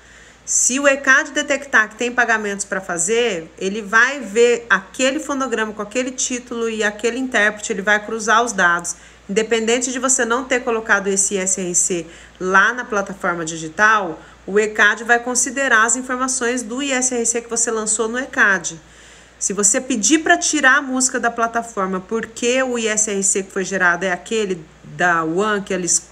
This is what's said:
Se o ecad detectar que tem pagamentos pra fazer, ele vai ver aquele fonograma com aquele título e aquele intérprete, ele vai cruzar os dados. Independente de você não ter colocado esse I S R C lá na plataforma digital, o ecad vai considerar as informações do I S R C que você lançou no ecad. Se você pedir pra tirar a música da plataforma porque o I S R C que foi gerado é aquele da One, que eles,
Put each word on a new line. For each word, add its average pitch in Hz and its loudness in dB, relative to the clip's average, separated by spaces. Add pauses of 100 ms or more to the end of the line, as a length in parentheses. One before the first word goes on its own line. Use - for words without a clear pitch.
(460)
Se - 0
o 285 4
ecad 277 4
detectar 269 2
que - -20
tem 240 -2
pagamentos 220 0
pra 190 -6
fazer, 185 -2
ele 196 -4
vai 233 2
ver 233 2
aquele 254 0
fonograma 233 -2
com 208 -8
aquele 247 -4
título 240 -4
e 220 -2
aquele 220 -2
intérprete, 214 0
ele 196 -4
vai 208 2
cruzar 214 2
os 233 -4
dados. 175 0 (320)
Independente 226 0
de 254 -6
você 254 0
não 240 0
ter 254 0
colocado 220 0
esse 196 0
I - 0
S 185 -2
R 180 -4
C 170 0 (340)
lá 196 4
na 247 -6
plataforma 190 -4
digital, 165 0 (280)
o 190 0
ecad 214 2
vai 233 4
considerar 247 0
as 240 2
informações 254 -2
do 233 -8
I 285 -2
S 254 0
R 233 -2
C 233 0
que - -18
você 233 -2
lançou 220 -2
no 240 -6
ecad. 208 0 (640)
Se - -4
você 208 2
pedir 262 0
pra 349 4
tirar 285 4
a 294 0
música 254 -2
da 233 0
plataforma 226 -4
porque 240 -2
o 247 -2
I 220 -2
S 214 0
R 196 -2
C 196 0
que 196 -18
foi 196 -2
gerado 180 0
é 185 -2
aquele 185 -4 (180)
da 165 0
One, 196 0
que 196 -6
eles, 180 -2